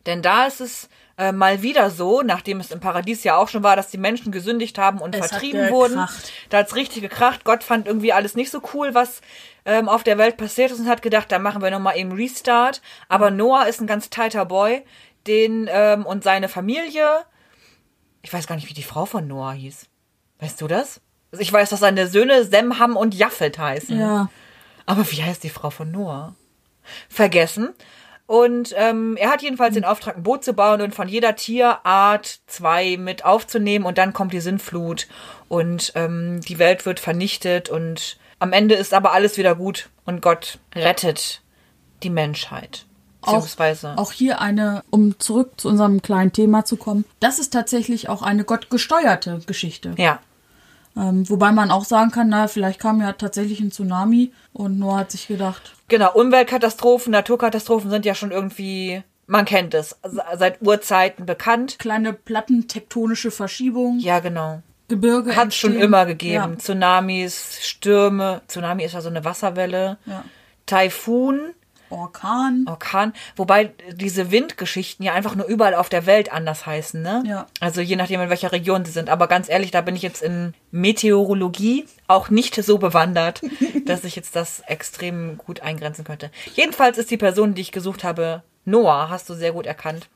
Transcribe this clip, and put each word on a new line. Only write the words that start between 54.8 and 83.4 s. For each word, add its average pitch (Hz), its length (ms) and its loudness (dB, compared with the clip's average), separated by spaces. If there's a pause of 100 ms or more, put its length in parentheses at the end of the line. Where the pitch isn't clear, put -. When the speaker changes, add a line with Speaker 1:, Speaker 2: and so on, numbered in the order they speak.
Speaker 2:
hat 190 120 -6
sich - 160 -12
gedacht 190 460 -6 (140)
Speaker 1:
Genau, 214 260 6
Umweltkatastrophen, 247 1000 4
Naturkatastrophen 220 800 0
sind 208 140 -2
ja 196 100 2
schon 202 160 -8
irgendwie, 190 720 -6 (240)
man 208 180 2
kennt 180 300 0
es, 156 280 -2
se-, 190 200 -8 (140)
seit 185 240 0
Urzeiten 190 640 2
bekannt. 233 540 -2
Speaker 2:
Kleine 220 340 -2
plattentektonische 226 1160 -2
Verschiebungen. 247 720 -2
Speaker 1:
Ja, 175 200 0
genau. 165 440 -6 (240)
Speaker 2:
Gebirge 233 480 2
Speaker 1:
Hat's 233 200 2
schon 208 160 2
Speaker 2:
entstehen. 208 160 4
Speaker 1:
immer 190 200 6
gegeben. 170 260 -4 (200)
Speaker 2:
Ja. 165 40 -10
Speaker 1:
Tsunamis, 185 1040 0
Stürme. 202 840 2
Tsunami 180 360 -6
ist 160 100 -6
ja 175 80 -8
so 165 80 -10
eine 165 140 -6
Wasserwelle. 185 840 -4
Speaker 2:
Ja. 190 180 -12 (420)
Speaker 1:
Taifun. 247 840 0 (400)
Speaker 2:
Orkan. 240 760 -2
Speaker 1:
Orkan. 190 460 -2 (220)
Wobei 202 360 4 (220)
diese 185 380 -4
Windgeschichten 190 720 -2
ja 175 80 0
einfach 196 220 -2
nur 190 120 -4
überall 208 280 2
auf 175 140 0
der 175 160 0
Welt 202 260 4
anders 156 340 -6
heißen, 156 360 -8
ne? 208 260 -2
Speaker 2:
Ja. 196 200 -6 (120)
Speaker 1:
Also 175 220 -2
je 180 140 -2
nachdem, 185 260 -2
in 175 80 -4
welcher 180 220 -2
Region 180 340 0
sie 160 60 -10
sind. 165 180 -6
Aber 170 180 2
ganz 180 220 2
ehrlich, 185 220 0
da 175 100 2
bin 180 140 -6
ich 180 60 -10
jetzt 180 200 -8
in 175 320 -6 (180)
Meteorologie 202 1120 0 (220)
auch 190 220 4
nicht 226 340 2
so 208 140 4
bewandert, 170 640 0 (220)